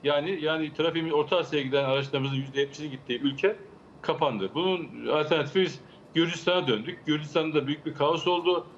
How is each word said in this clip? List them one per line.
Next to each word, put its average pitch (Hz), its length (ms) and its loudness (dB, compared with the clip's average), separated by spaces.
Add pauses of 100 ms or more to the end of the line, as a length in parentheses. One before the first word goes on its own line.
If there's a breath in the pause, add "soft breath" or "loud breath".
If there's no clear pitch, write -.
Yani, 147 380 2
yani 156 320 0
trafiğin 160 360 0
Orta 147 260 2
Asya'ya 147 280 0
giden 139 200 2
araçlarımızın 135 520 0
yüzde 135 240 -4
yetmişinin 143 300 -4
gittiği - 300 -6
ülke 143 360 0 (460)
kapandı. 135 520 0
Bunun 147 520 -2
alternatifi 151 540 2
biz 165 200 0 (340 loud breath)
Gürcistan'a 175 540 2
döndük. 110 380 -2
Gürcistan'da 151 480 0
da 139 120 2
büyük 151 200 -4
bir 147 80 -8
kaos 151 320 0
oldu. 180 400 2 (120)